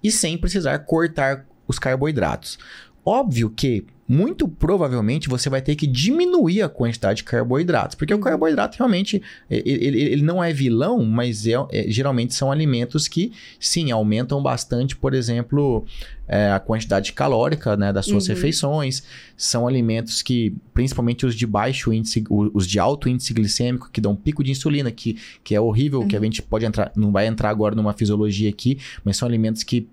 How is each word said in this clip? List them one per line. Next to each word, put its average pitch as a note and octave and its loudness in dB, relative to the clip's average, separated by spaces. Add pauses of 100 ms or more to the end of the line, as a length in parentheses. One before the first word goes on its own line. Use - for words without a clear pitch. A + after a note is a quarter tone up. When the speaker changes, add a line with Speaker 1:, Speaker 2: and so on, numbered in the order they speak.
Speaker 1:
e G#3 2
sem E3+ 0
precisar E3 -2
cortar D3+ 0 (220)
os - -2
carboidratos. C3 -2 (460)
Óbvio E3+ 2
que, A2+ 0 (240)
muito G#3 2
provavelmente, D3 0
você B2+ -2
vai C3+ 0
ter C#3+ 0
que D3+ 0
diminuir A3 2
a E3+ 2
quantidade A2+ 0
de - -8
carboidratos, B2 0
porque D#3 -2
o G#3 4
Speaker 2:
Uhum. G#3 -2
Speaker 1:
carboidrato D4+ 0
realmente, G3+ 0 (260)
e-, A2+ -2
e-, C3 0
ele, C3+ 2
ele C#3+ 2
não E3+ 2
é E3 0
vilão, C3+ 2
mas A2 0
é, A2+ 2 (180)
é, G#2+ -2
geralmente B2 0
são C#3 0
alimentos C#3+ 0
que, G#3+ -2 (280)
sim, D#3+ -2
aumentam A#2 0
bastante, B2+ -2
por C3+ 0
exemplo, A#2+ 0 (440)
é, G2+ 2
a G2 2
quantidade G#2+ -2
calórica, C3+ 0
né, G2+ 2
das G2 0
suas G3+ 0
Speaker 2:
Uhum. - 0
Speaker 1:
refeições. D3 -2 (340)
São A#2+ 0
alimentos A2+ 0
que, A2+ 0 (180)
principalmente A#2+ 0
os A#2+ 2
de A2+ -2
baixo A2+ 0
índice, A2 0
o-, G#2 2
os F#2 2
de G2 0
alto B2+ 2
índice B2 -2
glicêmico, A#2+ -2
que - -6
dão G#2 0
pico D3+ -2
de C3+ -2
insulina, C#3 -2
que, A2+ -6 (260)
que - 0
é G#2 4
horrível, A#2 2
que G#2+ 0
a G2+ 0
Speaker 3:
Uhum. G#2+ 0
Speaker 1:
gente A2 -2
pode A2+ -2
entrar, G#2+ -2
não G#2 4
vai G2 4
entrar A2 0
agora G#2+ 0
numa G#2+ 0
fisiologia G#2 0
aqui, B2+ -2 (260)
mas G2+ 0
são B2 -2
alimentos A2 0
que A#2 -2